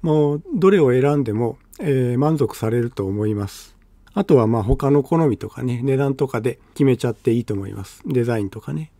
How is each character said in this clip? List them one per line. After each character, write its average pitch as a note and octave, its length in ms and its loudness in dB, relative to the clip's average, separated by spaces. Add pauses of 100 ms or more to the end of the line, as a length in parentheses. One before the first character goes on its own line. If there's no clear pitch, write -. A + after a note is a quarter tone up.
も D3+ 340 2
う D3 80 -8 (100)
ど F#3+ 160 4
れ G3+ 100 4
を C3 120 6
選 C#3 260 2
ん C#3+ 60 0
で A2 100 -4
も、 A2+ 240 -2 (220)
え C3 360 0
ー、 - 20 0
満 D3+ 200 2
足 - 200 -2
さ A2+ 120 -4
れ A#2+ 100 0
る A#2+ 100 -2
と G2+ 160 -6
思 G#2 220 -2
い G#2+ 80 -2
ま G2+ 120 -4
す。 - 280 -18 (380)
あ G3+ 100 -2
と D3+ 140 4
は A2+ 100 4
ま A2+ 120 2
あ G#2 40 -2
他 C3+ 280 2
の C#3+ 120 4
好 E3 140 0 (100)
み A2+ 100 0
と - 120 -10
か - 120 -14
ね、 B2 220 -4
値 C3+ 140 0
段 C#3 180 0
と C3+ 140 -2
か A#2+ 100 -4
で A2+ 200 -4 (140)
決 C#3+ 120 2
め B2+ 100 4
ち - 100 -6
ゃ A#2+ 60 0
っ - 40 -6
て - 180 -2
い A#2+ 60 2
い A2+ 40 -4
と G#2+ 100 -6
思 G2 140 -6
い G2 60 -12
ま G2+ 100 -10
す。 - 220 -20
デ B2+ 180 0
ザ A#2 140 -2
イ G#2 60 -2
ン F#2+ 60 -6
と A2 120 -14
か C#3 100 -10
ね D#3 280 -8